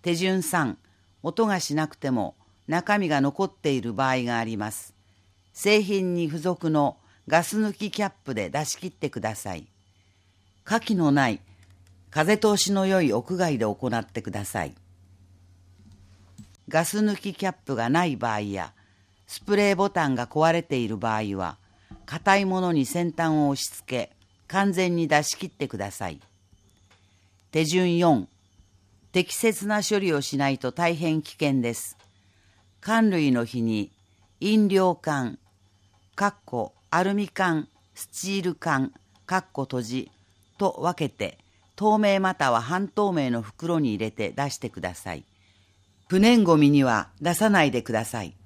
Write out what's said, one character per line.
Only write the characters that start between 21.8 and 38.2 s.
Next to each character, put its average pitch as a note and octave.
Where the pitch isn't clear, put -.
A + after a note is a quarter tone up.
硬 G3
い G3
も F#3
の F3+
に C#3
先 E3+
端 E3
を D3+
押 C#3
し -
付 -
け、 -
完 G3
全 F3+
に E3
出 D3+
し -
切 F#3+
っ D3+
て C#3
く G#2+
だ G2
さ F#2+
い。 C#2+
手 D#3+
順 F3
四、 D#3+
適 F3+
切 A3
な G#3
処 G#3
理 F#3+
を C#3+
し C#3
な C#3
い C3+
と B2+
大 E3+
変 D#3
危 -
険 C#3
で A#2
す。 -
缶 A3
類 D#3
の A#2+
日 A#2
に、 G#2+
飲 G#3
料 F#3
缶、 C3+
か G3+
っ G3
こ -
ア E3+
ル G3
ミ G3+
缶、 D#3+
ス -
チ -